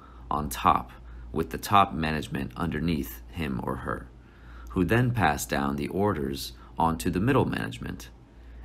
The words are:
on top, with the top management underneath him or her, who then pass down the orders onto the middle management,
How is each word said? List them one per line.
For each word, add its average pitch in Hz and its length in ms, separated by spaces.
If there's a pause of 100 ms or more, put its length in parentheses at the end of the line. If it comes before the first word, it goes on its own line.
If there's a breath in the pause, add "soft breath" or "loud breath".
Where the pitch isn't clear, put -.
(320 loud breath)
on 73 180
top, - 420 (400 loud breath)
with - 200
the - 80
top 101 340
management 76 640
underneath 76 720
him 71 340
or 65 120
her, - 340 (600 loud breath)
who 92 140
then 120 280
pass 82 340
down 69 300
the 71 140
orders 78 640 (220 loud breath)
onto 82 360
the 90 80
middle 113 260
management, - 640 (560 loud breath)